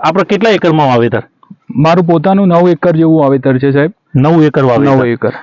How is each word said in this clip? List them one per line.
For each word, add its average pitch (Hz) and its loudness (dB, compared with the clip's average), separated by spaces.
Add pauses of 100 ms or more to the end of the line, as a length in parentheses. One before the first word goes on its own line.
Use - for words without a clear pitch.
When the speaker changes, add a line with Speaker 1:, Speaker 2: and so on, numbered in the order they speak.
Speaker 1:
આપણે 170 0
કેટલા 208 -2
એકરમાં 156 0
વાવેતર? 117 0 (520)
Speaker 2:
મારું 165 0
પોતાનું 190 0
નવ 175 2
એકર 170 0
જેવું 160 2
વાવેતર 135 0
છે, 139 -2
સાહેબ. 143 0 (240)
Speaker 1:
નવ 156 2
એકર 147 0
વાવેતર. 135 0
Speaker 2:
નવ 131 0
એકર. 117 -4 (120)